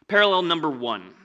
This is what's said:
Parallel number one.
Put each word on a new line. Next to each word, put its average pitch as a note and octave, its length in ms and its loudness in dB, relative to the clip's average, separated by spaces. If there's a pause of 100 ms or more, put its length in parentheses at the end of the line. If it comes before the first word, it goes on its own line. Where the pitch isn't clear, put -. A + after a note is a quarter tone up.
Parallel G3+ 340 2
number E3 260 -2
one. A#2 460 -6 (100)